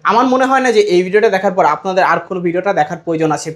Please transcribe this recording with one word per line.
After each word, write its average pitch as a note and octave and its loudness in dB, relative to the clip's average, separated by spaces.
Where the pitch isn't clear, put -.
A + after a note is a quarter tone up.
আমার A3+ 2
মনে B3+ 2
হয় C4 0
না B3+ 0
যে G#3+ 2
এই F3+ 2
ভিডিওটা G#3 2
দেখার F#3+ 0
পর F3+ 0
আপনাদের F3+ 0
আর E3 2
কোনো F#3 -8
ভিডিওটা F3+ -2
দেখার D#3+ -2
প্রয়োজন D#3+ -2
আছে। D3+ -6